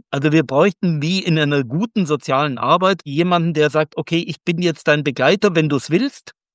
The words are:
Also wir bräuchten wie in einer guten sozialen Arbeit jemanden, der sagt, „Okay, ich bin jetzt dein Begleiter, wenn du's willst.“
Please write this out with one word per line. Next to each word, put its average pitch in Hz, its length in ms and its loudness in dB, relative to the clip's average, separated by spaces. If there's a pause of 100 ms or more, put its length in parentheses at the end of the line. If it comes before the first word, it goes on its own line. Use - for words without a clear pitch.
(100)
Also 143 220 0
wir 156 120 4
bräuchten 156 560 0
wie 175 200 -2
in 165 180 0
einer 143 260 0
guten 180 400 -2
sozialen 139 540 -2
Arbeit 175 460 0
jemanden, 165 500 0
der 151 160 2
sagt, 156 260 -2
„Okay, 165 220 -4
ich 170 260 -6
bin 170 160 -2
jetzt 170 260 -2
dein 151 160 2
Begleiter, 143 520 2
wenn 156 140 2
du's 143 220 -2
willst.“ 226 420 -2 (220)